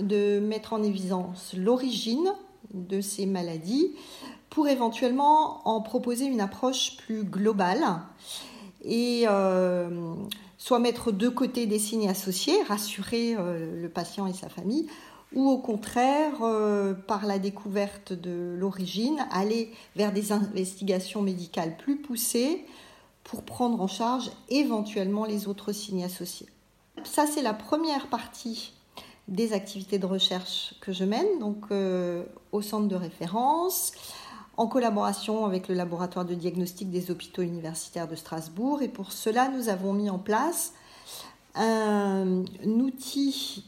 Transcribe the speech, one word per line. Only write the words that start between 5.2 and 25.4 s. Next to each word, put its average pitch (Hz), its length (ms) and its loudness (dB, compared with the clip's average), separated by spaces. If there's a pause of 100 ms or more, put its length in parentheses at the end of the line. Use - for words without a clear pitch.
en 220 120 2
proposer 247 460 0
une 254 160 2
approche 254 560 0
plus 220 260 -4
globale 196 600 2 (1000)
et, 233 440 2
euh, 180 880 2 (420)
soit 247 220 2
mettre 240 320 2
de 202 180 4
côté 247 380 0
des 208 100 2
signes 208 320 0
associés, 190 540 2
rassurer, 226 760 -2
euh, 170 420 -4
le 170 100 -4
patient 180 360 -4
et 185 80 -2
sa - 160 -10
famille, 262 380 -2 (460)
ou 269 140 4
au 262 120 6
contraire, 262 840 2
euh, 208 540 2
par 208 320 -2
la 196 100 2
découverte 202 760 -4
de 175 440 -6
l'origine, 190 640 -2 (120)
aller 220 400 0 (240)
vers 208 160 2
des 208 200 0
investigations 196 920 0
médicales 175 560 -2
plus 277 200 -2
poussées 254 680 0 (580)
pour - 200 -12
prendre 240 380 0
en 190 60 2
charge 233 440 0 (180)
éventuellement 214 760 2
les 208 220 -2